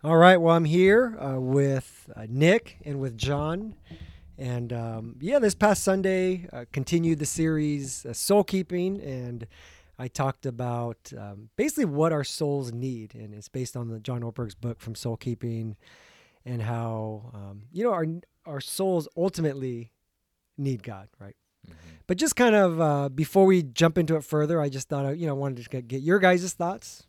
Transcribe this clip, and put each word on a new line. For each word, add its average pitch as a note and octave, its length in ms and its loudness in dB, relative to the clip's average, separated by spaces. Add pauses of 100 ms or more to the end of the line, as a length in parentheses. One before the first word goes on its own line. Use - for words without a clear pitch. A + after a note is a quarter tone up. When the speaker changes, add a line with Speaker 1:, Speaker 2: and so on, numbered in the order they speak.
Speaker 1:
All D#3+ 120 4
right, F3+ 220 10
well, E3 180 6
I'm E3 80 4
here, G3 560 4
uh, C3+ 200 -4
with, C3+ 760 0
uh, A2 120 -12
Nick D#3+ 580 2
and C#3 140 -6
with B2 180 -6
John. D3+ 560 -4 (640)
And, B2 340 -6
um, A#2 480 -8
yeah, A#3 200 0
this G#3 140 2
past G#3 280 2
Sunday, F#3 720 0
uh, B2 180 -12
continued E3 460 0
the D3+ 80 -4
series, D3+ 800 -2
uh, A#2+ 80 -10
Soul G3+ 300 2
Keeping, F#3+ 580 -2
and B2 440 -10 (520)
I B2+ 100 -8
talked C3+ 380 -4
about, A#2+ 720 -6
um, G2+ 380 -16
basically C#4+ 280 0
what D#3+ 280 2
our D3 120 -2
souls C#3+ 480 -4
need, A#2 420 -8
and G#2+ 200 -16
it's G#2 160 -20
based B2+ 260 -8
on A#2+ 120 -8
the A2+ 120 -10
John A#2+ 220 -6
Ortberg's A#2 320 -6
book A#2 260 -8
From A2+ 140 -10
Soul A#2 240 -6
Keeping, A2+ 580 -6 (680)
and B2 160 -6
how, A2 720 -6
um, G2+ 360 -16
you F3+ 140 -6
know, A#3+ 80 2
our, E3 140 -2 (400)
our C#3+ 160 -10
souls F#3 440 -2 (120)
ultimately C#3 760 -4 (640)
need C3+ 260 -4
God, G#2 260 -14 (100)
right? G2+ 180 -20 (300)
Speaker 2:
Mm-hmm. - 80 -20 (320)
Speaker 1:
But F3+ 100 0
just D4+ 200 0
kind A#3+ 180 6
of, F3 260 4
uh, C#3+ 300 2
before D#3 340 4
we F#3 200 6
jump D#3+ 340 2
into D#3+ 180 2
it D3+ 80 -4
further, D3+ 380 0
I C#3+ 80 0
just C3 180 -10
thought, C#3 160 -2
I, C3+ 80 -2
you E3 140 -4
know, C#3+ 80 -2
wanted C#3 280 -4
to A#2 60 -18
get, B2+ 200 -8
get C3 120 -6
your E3+ 180 2
guys' F3+ 360 4
thoughts F3+ 540 -8